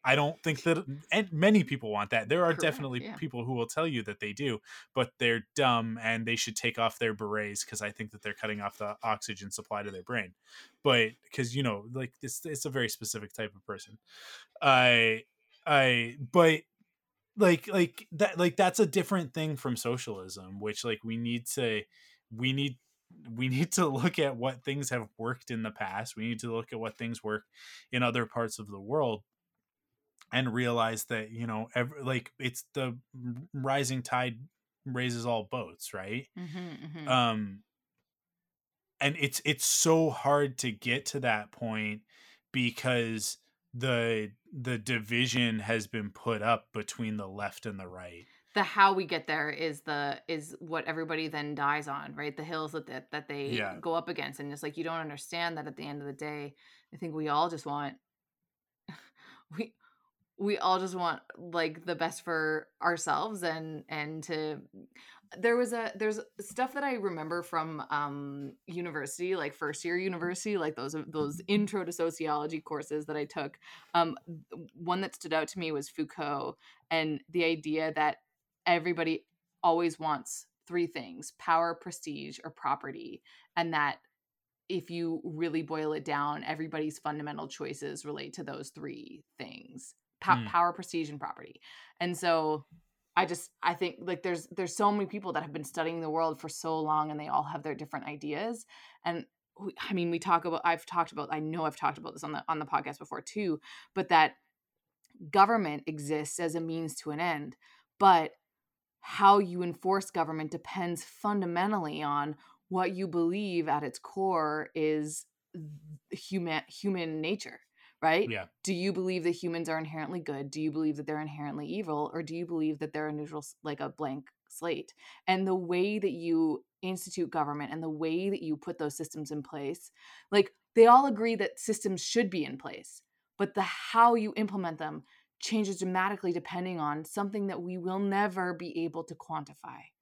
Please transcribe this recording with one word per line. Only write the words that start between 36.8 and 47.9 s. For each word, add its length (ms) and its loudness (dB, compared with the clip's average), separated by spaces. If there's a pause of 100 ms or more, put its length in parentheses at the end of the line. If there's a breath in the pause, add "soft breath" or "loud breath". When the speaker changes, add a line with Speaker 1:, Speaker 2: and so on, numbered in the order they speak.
Speaker 1:
Um, 560 2 (1400)
and 180 2
it's, 260 0
it's 200 2
so 460 4
hard 480 2
to 120 -2
get 360 -2
to 140 -4
that 300 0
point 520 -4 (500 soft breath)
because 840 0 (340)
the, 600 0 (200)
the 260 -4
division 840 2
has 260 0
been 240 -6
put 320 -2
up 300 2
between 440 -4
the 120 -6
left 380 -8
and 120 -8
the 100 -12
right. 380 -14 (280 soft breath)